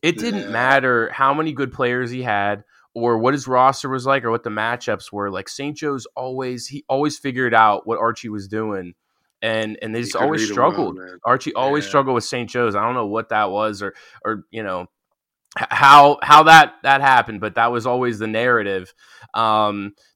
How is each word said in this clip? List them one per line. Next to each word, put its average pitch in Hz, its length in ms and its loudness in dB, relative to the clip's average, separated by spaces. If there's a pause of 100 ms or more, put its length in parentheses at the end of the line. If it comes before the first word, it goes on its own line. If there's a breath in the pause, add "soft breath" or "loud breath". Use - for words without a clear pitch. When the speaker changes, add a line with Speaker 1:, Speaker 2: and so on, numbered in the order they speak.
Speaker 1:
it 175 140 0
didn't 214 260 -6
Speaker 2:
Yeah. - 60 -12
Speaker 1:
matter 123 640 0
how 139 220 0
many 156 180 -4
good 135 220 -6
players 123 380 -4
he 127 100 -10
had 104 420 -4 (300)
or 117 240 0
what 120 160 2
his 127 140 -6
roster 131 420 2
was 131 160 -6
like 135 180 0
or 117 80 -2
what 117 120 -4
the 117 60 -8
matchups 110 600 -6
were. 101 200 -6
Like, 92 180 -10
Saint 147 280 -10
Joe's 139 280 -6 (100)
always, 127 520 -8
he 143 200 -16
always 147 300 -2
figured 127 360 -4
out 110 340 4
what 113 120 -4
Archie 113 300 -4
was 101 180 -12
doing, 101 460 -8 (480)
and, 110 400 -4
and 110 120 -10
they 117 60 -4
Speaker 2:
He 120 40 -4
Speaker 1:
just - 120 -10
Speaker 2:
could 92 80 -2
Speaker 1:
always 156 180 -2
Speaker 2:
read 104 100 -4
him 110 100 -2
well, 156 100 4
Speaker 1:
struggled. 135 260 -4
Speaker 2:
man. 92 280 -20
Speaker 1:
Archie 131 280 -2
always 139 320 -2
Speaker 2:
Yeah. - 40 -14
Speaker 1:
struggled 135 260 0
with 113 80 -2
Saint 123 260 -8
Joe's. 117 260 -2
I 101 80 -2
don't 120 120 -2
know 117 120 -4
what 110 220 -6
that 107 220 0
was 104 300 -4
or, 98 120 -8 (320 soft breath)
or, 110 260 -6
you 110 120 -10
know, 92 240 -6 (720)
h-, - 100 -4
how, 143 540 8
how 156 200 8
that, 160 400 8
that 139 180 2
happened, 120 400 2
but 104 140 -6
that 117 160 2
was 117 140 -4
always 123 340 -2
the 110 80 -6
narrative. 107 680 -2 (420 soft breath)
Um, 107 580 0 (220)